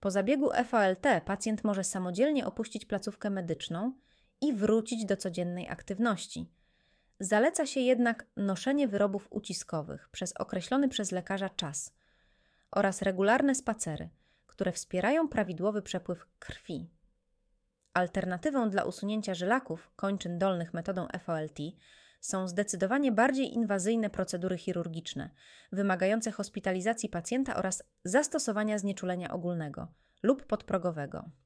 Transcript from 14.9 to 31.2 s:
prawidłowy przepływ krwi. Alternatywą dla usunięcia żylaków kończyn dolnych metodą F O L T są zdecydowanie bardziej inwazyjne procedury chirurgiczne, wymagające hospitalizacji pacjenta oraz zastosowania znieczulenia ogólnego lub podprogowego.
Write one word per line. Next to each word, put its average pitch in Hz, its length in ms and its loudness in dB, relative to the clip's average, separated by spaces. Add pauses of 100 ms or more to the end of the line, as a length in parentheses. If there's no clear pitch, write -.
prawidłowy 196 540 -2
przepływ 180 440 -6 (120)
krwi. - 520 -10 (1040)
Alternatywą 185 760 2
dla 196 140 2
usunięcia 208 500 -2
żylaków 180 600 -2
kończyn 190 420 -2
dolnych 175 360 0
metodą 175 340 -4
F - 200 -8
O 165 100 0
L 156 120 -4
T 151 120 -10 (580)
są 185 280 -2
zdecydowanie 208 640 2
bardziej 262 420 4
inwazyjne 208 560 2
procedury 180 480 -2
chirurgiczne, 170 720 -6 (420)
wymagające 196 580 2
hospitalizacji 196 800 -2
pacjenta 247 480 -2
oraz 190 260 -2 (220)
zastosowania 214 720 2
znieczulenia 185 520 -4
ogólnego 170 640 -4 (300)
lub 269 240 4
podprogowego. 170 840 -4 (160)